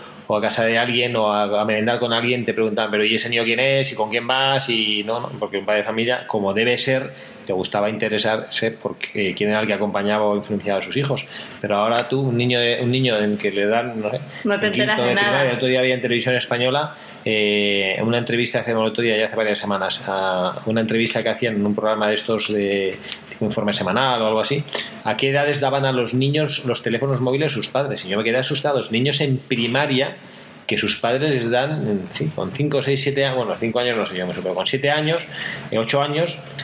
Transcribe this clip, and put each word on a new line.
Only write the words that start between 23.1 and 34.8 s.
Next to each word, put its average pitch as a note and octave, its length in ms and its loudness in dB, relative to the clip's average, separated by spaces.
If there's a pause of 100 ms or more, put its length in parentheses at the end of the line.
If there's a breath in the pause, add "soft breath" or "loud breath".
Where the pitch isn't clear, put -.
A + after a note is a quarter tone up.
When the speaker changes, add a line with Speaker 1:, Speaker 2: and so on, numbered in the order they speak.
Speaker 1:
tipo - 160 -6
informe G#2 300 0
semanal A2+ 480 2
o A2 60 2
algo A2 120 2
así, C#3+ 220 0 (420 loud breath)
a A2 120 0
qué C3+ 140 2
edades C#3+ 300 2
daban C3+ 240 2
a C3+ 80 2
los A#2+ 220 0
niños C#3+ 500 2
los A#2+ 180 0
teléfonos A#2+ 380 0
móviles C3+ 320 2
sus G#2+ 160 -4
padres. B2+ 360 -2
Y F#2 40 -12
yo G2 100 0
me A2 60 0
quedé A#2 140 2
asustado, C#3 400 0
los A2 140 -6
niños C3 280 2
en C3+ 180 2
primaria, C3 800 0 (500 loud breath)
que G#2+ 120 -2
sus G2+ 220 0
padres C3+ 340 2
les A#2 160 0
dan, C3 520 0 (100)
sí, D3+ 220 -2
con F#2 180 -4
cinco, D3 300 0
seis, C#3 200 0
siete C#3 220 2
años, C3 140 0
bueno, G#2+ 200 -2
cinco A#2 220 0
años A#2+ 180 0
no G2 80 0
sé F#2 100 -6
yo F2+ 100 -2
mucho, F2+ 160 -4
pero F2+ 120 -2
con F#2 120 0
siete C3+ 240 0